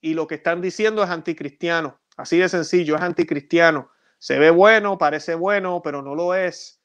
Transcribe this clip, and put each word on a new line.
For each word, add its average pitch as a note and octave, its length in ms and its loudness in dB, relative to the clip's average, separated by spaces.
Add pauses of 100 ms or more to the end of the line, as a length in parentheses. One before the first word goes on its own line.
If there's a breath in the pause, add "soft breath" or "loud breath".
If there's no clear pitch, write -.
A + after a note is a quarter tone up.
y D#3+ 140 -4
lo D#3+ 120 -4
que D#3 100 -10
están E3+ 240 -2
diciendo G#3+ 420 -2
es F#3 60 0
anticristiano. E3 880 -6 (180)
Así E3 220 0
de F3+ 100 4
sencillo, E3 480 0
es D#3 60 -2
anticristiano. D#3+ 880 0 (280)
Se - 200 -2
ve D3+ 120 6
bueno, G3+ 480 4
parece D#3 360 -2
bueno, F#3 480 -4
pero C#3+ 200 -8
no C#3 120 -10
lo F3 200 -2
es. - 500 -6